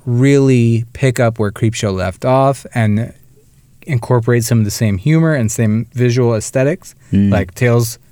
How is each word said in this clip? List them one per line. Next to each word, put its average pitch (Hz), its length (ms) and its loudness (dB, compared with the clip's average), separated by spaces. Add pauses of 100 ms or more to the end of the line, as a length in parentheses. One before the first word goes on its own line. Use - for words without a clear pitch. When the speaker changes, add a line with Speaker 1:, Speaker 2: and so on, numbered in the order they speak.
Speaker 1:
really 123 880 2
pick 131 260 -2
up 113 180 0
where 104 140 -2
Creepshow 110 420 -2
left 92 320 -6
off 135 480 0
and 110 400 -2 (680)
incorporate 120 600 0
some 117 160 0
of 107 60 2
the 101 60 -4
same 104 260 -2
humor 160 380 0
and 113 160 -2
same 113 420 -2
visual 120 420 0
aesthetics, 131 600 -4 (160)
Speaker 2:
Mm. 101 200 2
Speaker 1:
like 101 220 -2
Tales 120 460 0 (120)